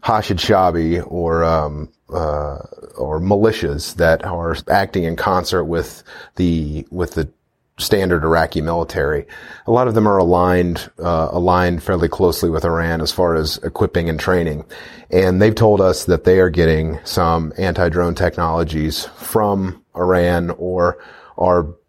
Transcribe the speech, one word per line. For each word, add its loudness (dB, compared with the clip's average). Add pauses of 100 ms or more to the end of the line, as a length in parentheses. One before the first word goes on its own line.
Hashid 0
Shabi 2
or, 0
um, -2 (200)
uh, -4 (400)
or -4
militias 0
that 4
are -4 (120)
acting 0
in -2
concert 0
with -4 (340)
the, 0
with -6
the -4 (480)
standard 2
Iraqi 2
military. -2 (400)
A -2
lot 4
of -2
them 4
are 4
aligned, 2
uh, -2
aligned 0
fairly 0
closely 0
with -2
Iran 0
as -4
far 0
as -2
equipping -2
and -4
training. -2 (460)
And 2
they've 4
told 4
us 2
that 0
they 6
are 4
getting 0
some 0
anti-drone 0
technologies -2
from -2 (100)
Iran 2
or -2 (400)
are 2 (120)